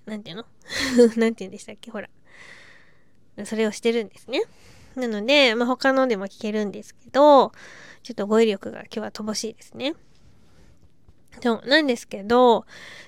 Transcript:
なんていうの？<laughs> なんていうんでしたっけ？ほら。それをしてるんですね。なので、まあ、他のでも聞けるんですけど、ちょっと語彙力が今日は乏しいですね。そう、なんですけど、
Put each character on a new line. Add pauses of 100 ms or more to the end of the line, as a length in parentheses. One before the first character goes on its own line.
な
ん
て
い
う
の？ (360)
<laughs>
な
ん
て
い
う
ん
で
し
た
っ
け？
ほ
ら。 (1300)
そ
れ
を
し
て
る
ん
で
す
ね。 (540)
な
の
で、
ま
あ、
他
の
で
も
聞
け
る
ん
で
す
け
ど、 (500)
ち
ょ
っ
と
語
彙
力
が
今
日
は
乏
し
い
で
す
ね。 (1500)
そ
う、
な
ん
で
す
け
ど、 (420)